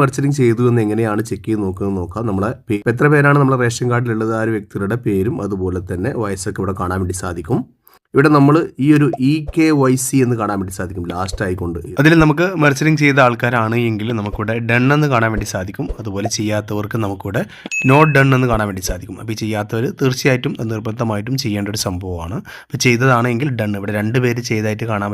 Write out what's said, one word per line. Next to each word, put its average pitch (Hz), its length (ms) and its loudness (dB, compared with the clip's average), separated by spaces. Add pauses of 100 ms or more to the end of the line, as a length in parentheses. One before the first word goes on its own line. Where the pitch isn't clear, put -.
മെർച്ചറിങ് 139 400 0
ചെയ്തു 120 320 4
എന്ന് 117 120 2
എങ്ങനെയാണ് 107 460 0
ചെക്ക് 98 160 -6
ചെയ്ത് 107 180 -2
നോക്കുന്നത് 95 360 -4
നോക്കാം. 104 300 -6
നമ്മളെ 98 220 -2 (160)
പേ-, 101 140 -2 (100)
എത്ര 131 220 2
പേരാണ് 143 280 6
നമ്മുടെ 131 220 2
റേഷൻ 120 300 -2
കാർഡിലുള്ളത്, 113 460 0
ആ - 40 0
ഒരു 113 140 0
വ്യക്തികളുടെ 101 400 -4 (100)
പേരും 98 260 0 (120)
അതുപോലെ 92 340 -4 (120)
തന്നെ 95 200 -4 (120)
വയസ്സൊക്കെ 98 380 -6
ഇവിടെ 92 200 -4
കാണാൻ 90 220 -2
വേണ്ടി 92 200 -6
സാധിക്കും. 87 340 -4 (560)
ഇവിടെ 139 200 4
നമ്മൾ 143 200 6 (280)
ഈ 139 120 2
ഒരു 143 120 4 (220)
ഇ - 20 4 (240)
കെ 160 100 4 (140)
വൈ 131 120 4 (120)
സി - 220 0
എന്ന് 120 140 2
കാണാൻ 104 220 -2
വേണ്ടി 92 160 -6
സാധിക്കും 92 340 -8
ലാസ്റ്റ് 92 340 -4
ആയിക്കൊണ്ട്. 92 320 -4 (240)
അതിൽ 156 200 6
നമുക്ക് 156 240 4 (180)
മെർച്ചറിങ് 147 380 2
ചെയ്ത 143 240 4
ആൾക്കാരാണ് 117 500 0 (140)
എങ്കിൽ 107 180 -2 (120)
നമുക്കിവിടെ 104 360 -4 (140)
ഡൺ 120 160 4 (100)
എന്ന് 151 160 2
കാണാൻ 113 220 4
വേണ്ടി 107 180 -4
സാധിക്കും. 98 340 -6 (140)
അതുപോലെ 104 380 -6
ചെയ്യാത്തവർക്ക് 104 640 -4
നമുക്കിവിടെ 101 400 -4 (480)
not 151 240 8
done 135 220 6
എന്ന് 127 160 2
കാണാൻ 107 180 0
വേണ്ടി 95 180 -8
സാധിക്കും. 95 320 -8
അപ്പോൾ 110 140 -6
ഈ - 80 -8
ചെയ്യാത്തവർ 107 420 -4 (160)
തീർച്ചയായിട്ടും 131 540 0 (180)
നിർബന്ധമായിട്ടും 110 720 -4
ചെയ്യേണ്ട 104 300 -4
ഒരു - 100 -6
സംഭവമാണ്. 92 540 -6 (260)
അപ്പോൾ - 220 -10
ചെയ്തതാണെങ്കിൽ 123 600 2 (120)
ഡൺ. 104 200 -2
ഇവിടെ 104 200 -4
രണ്ട് 113 240 0
പേര് 120 160 -2 (100)
ചെയ്തതായിട്ട് 107 420 -2
കാണാൻ 101 200 -2